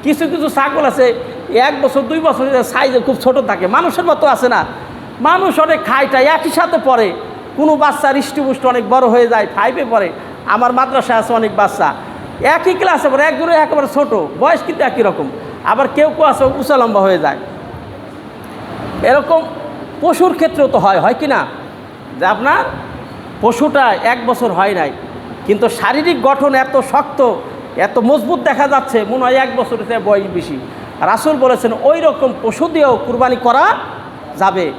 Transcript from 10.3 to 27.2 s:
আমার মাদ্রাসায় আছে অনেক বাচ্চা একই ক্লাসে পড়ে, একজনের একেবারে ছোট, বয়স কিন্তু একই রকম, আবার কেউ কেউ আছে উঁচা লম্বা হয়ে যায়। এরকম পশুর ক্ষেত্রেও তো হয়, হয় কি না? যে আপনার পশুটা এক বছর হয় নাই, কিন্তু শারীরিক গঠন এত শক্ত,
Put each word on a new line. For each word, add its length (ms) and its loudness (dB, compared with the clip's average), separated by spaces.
আমার 280 2
মাদ্রাসায় 460 2
আছে 140 -2
অনেক 220 0
বাচ্চা 380 2
একই 300 2
ক্লাসে 360 0
পড়ে, 140 2
একজনের 360 2
একেবারে 340 2
ছোট, 200 0
বয়স 520 0
কিন্তু 180 -4
একই 180 -2
রকম, 280 0
আবার 300 2
কেউ 140 4
কেউ 160 0
আছে 200 2
উঁচা 320 0
লম্বা 240 2
হয়ে 160 4
যায়। 200 -2
এরকম 380 2
পশুর 320 2
ক্ষেত্রেও 340 2
তো 100 2
হয়, 220 4
হয় 200 2
কি 80 -2
না? 180 0
যে 60 0
আপনার 380 2
পশুটা 520 2
এক 320 -2
বছর 260 0
হয় 220 2
নাই, 180 -2
কিন্তু 220 2
শারীরিক 520 0
গঠন 340 2
এত 240 2
শক্ত, 420 2